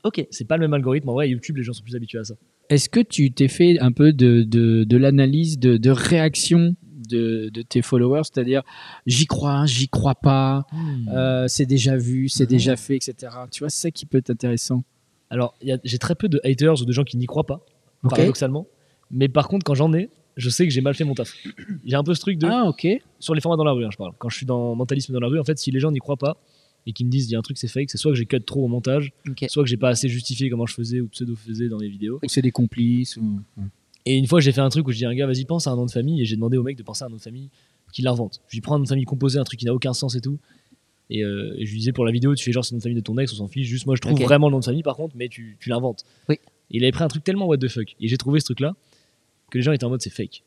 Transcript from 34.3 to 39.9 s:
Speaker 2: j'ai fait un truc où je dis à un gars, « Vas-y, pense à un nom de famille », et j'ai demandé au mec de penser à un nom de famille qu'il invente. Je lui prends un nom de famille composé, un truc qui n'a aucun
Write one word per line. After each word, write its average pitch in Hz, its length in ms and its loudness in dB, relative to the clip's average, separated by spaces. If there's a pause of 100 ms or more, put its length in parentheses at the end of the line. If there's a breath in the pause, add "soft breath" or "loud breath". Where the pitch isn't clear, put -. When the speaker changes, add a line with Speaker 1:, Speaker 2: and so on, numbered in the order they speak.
Speaker 2:
j'ai 139 120 4
fait 120 80 4
un 135 80 2
truc 147 180 0
où 131 60 -2
je 113 60 -4
dis 120 80 -4
à - 20 -2
un 117 60 -4
gars, « 139 140 -2
Vas-y, 131 180 -2
pense 127 200 -4
à 143 60 -2
un 123 40 -2
nom 123 100 -2
de 120 40 -4
famille », 139 320 -2
et - 40 0
j'ai 107 100 -2
demandé 117 220 0
au 123 40 0
mec 131 140 -6
de 117 60 -20
penser 107 200 -10
à 131 40 -12
un 120 40 -14
nom 113 60 -18
de 107 60 -20
famille 127 260 -16 (440)
qu'il 127 140 -4
invente. 120 420 -2
Je - 80 -14
lui 113 40 -6
prends 147 140 -4
un 147 40 2
nom 139 60 0
de 127 40 -4
famille 135 160 0
composé, 135 340 -2
un 135 60 0
truc 123 140 -10
qui 113 80 -10
n'a 117 80 0
aucun 127 200 -2